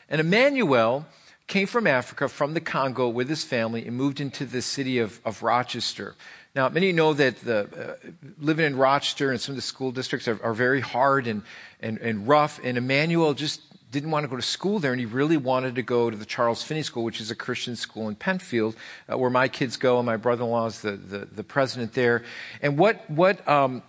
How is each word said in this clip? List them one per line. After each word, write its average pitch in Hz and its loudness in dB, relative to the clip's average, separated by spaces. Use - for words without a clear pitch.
And 151 0
Emmanuel 160 4
came 196 0
from 226 -2
Africa, 135 0
from 147 -4
the 170 -2
Congo 131 -2
with 123 -2
his 151 -4
family 117 -2
and 117 -6
moved 139 -2
into 139 -6
the 120 -4
city 131 -2
of, 107 -2
of 107 -6
Rochester. 113 -2
Now, 131 2
many 170 2
of - 4
you 185 2
know 156 4
that 139 4
the, 107 -4
uh, - -18
living 156 0
in 139 0
Rochester 135 2
and 123 -2
some 139 -6
of 135 -6
the 117 -6
school 131 -6
districts 127 -4
are, 110 -2
are 113 -2
very 123 2
hard 131 2
and, 107 -4
and, 110 -4
and 110 -4
rough, 147 4
and 127 -2
Emmanuel 151 2
just 139 -6
didn't 143 -4
want 151 0
to 135 -8
go 127 -6
to 120 -6
school 202 -2
there, 143 0
and 123 -2
he 123 -2
really 135 2
wanted 131 0
to 123 -2
go 120 2
to 113 -4
the 104 -10
Charles 117 0
Finney 156 -4
School, 123 -4
which 113 -6
is 110 -10
a 117 -4
Christian 120 -6
school 110 -8
in 104 -6
Penfield, 117 -2
uh, 113 -2
where 127 2
my 127 4
kids 123 -4
go, 123 4
and 123 0
my 113 0
brother-in-law 117 0
is 104 -8
the, 107 -2
the, 95 -10
the 104 -12
president 123 -2
there. 120 2
And 143 0
what, 214 2
what, 180 2
um, 139 2